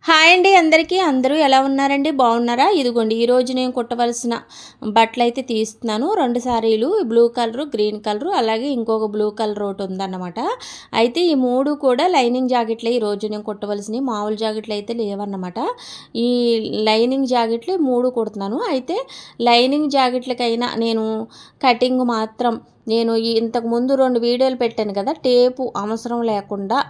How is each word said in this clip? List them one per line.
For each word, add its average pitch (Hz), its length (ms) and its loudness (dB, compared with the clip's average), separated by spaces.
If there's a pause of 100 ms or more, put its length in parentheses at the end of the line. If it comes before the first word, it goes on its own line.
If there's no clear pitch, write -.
హాయ్ 320 260 6
అండి 370 220 6
అందరికీ, 330 440 4
అందరూ 269 360 2
ఎలా 277 260 4
ఉన్నారండి? 277 500 0
బాగున్నారా? 240 580 2
ఇదిగోండి, 233 460 0
ఈరోజు 247 380 2
నేను 254 180 -2
కుట్టవలసిన 240 600 -4 (540)
బట్టలు 226 360 2
అయితే 240 180 0
తీస్తున్నాను. 220 720 -4
రెండు 247 260 0
సారీలు, 226 480 0 (160)
బ్లూ 233 240 4
కలర్, 240 460 -4
గ్రీన్ 208 320 -2
కలర్, 214 240 -4 (100)
అలాగే 226 280 0
ఇంకొక 226 440 -2
బ్లూ 214 180 -2
కలర్ 208 340 -4
ఒకటి 196 200 -6
ఉందన్నమాట. 185 560 -8 (540)
అయితే 240 280 2
ఈ 349 120 2
మూడు 262 400 0 (100)
కూడా 262 240 2
లైనింగ్ 254 420 2
జాకెట్లే 226 420 -2
ఈరోజు 214 360 -2
నేను 208 220 -8
కుట్టవలసినవి, 208 540 -6
మామూలు 214 320 -4
జాకెట్లు 214 380 -6
అయితే 208 280 -6
లేవన్నమాట. 202 580 -6 (560)
ఈ 240 140 0 (580)
లైనింగ్ 247 460 2
జాకెట్లు 233 420 -2 (140)
మూడు 247 200 2
కుడుతున్నాను. 214 500 -6 (100)
అయితే 285 280 -4 (440)
లైనింగ్ 254 560 2
జాకెట్లకైనా 247 720 -2 (160)
నేను 220 420 -2 (380)
కటింగ్ 247 400 2 (100)
మాత్రం, 220 400 -2 (320)
నేను 233 240 0 (160)
ఈ 233 60 0 (100)
ఇంతకుముందు 233 500 -2
రెండు 254 340 2
వీడియోలు 247 360 0
పెట్టాను 220 360 -2
కదా, 226 140 -2 (140)
టేపు 254 380 2 (180)
అవసరం 226 380 -4
లేకుండా 202 580 -2 (100)